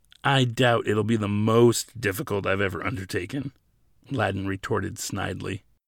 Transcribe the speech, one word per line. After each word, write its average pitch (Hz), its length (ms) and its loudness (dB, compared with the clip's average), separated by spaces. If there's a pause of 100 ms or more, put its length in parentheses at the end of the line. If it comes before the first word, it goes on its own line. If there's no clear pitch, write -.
(260)
I 139 180 4
doubt 120 460 2
it'll 107 160 2
be 113 100 2
the 107 140 0
most 110 720 4
difficult 101 460 -2
I've 95 140 0
ever 92 260 -2
undertaken," 98 680 -6 (560)
Ladin 98 380 -2
retorted 98 480 -4
snidely. 95 680 -8 (260)